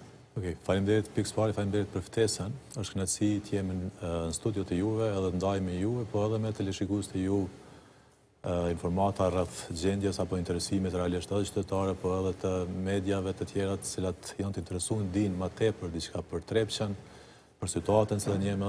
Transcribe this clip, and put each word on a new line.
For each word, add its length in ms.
Okej, 240
faleminderit 480
pikës 240
pari, 240
faleminderit 320
për 160
ftesën. 520
Është 220
kënaqësi 420
të 160
jemi 240
në, 160
ë, 180
në 80
studio 240
të 160
juve, 320
edhe 300
ndaj 260
me 160
juve, 300
po 160
edhe 100
me 160
teleshikues 560
të 160
ju, 200
ë, 60
informata 560
rreth 480
gjendjes 480
apo 160
interesimit 560
realisht 380
edhe 160
qytetare, 500
po 160
edhe 240
të 120
medjave 500
të 160
tjera 240
të 160
cilat 380
janë 160
të 80
interesuar, 520
dinë 260
më 80
tepër 320
diçka 400
për 220
Trepçën, 400
për 140
situatën 500
që 140
ne 160
jemi, 160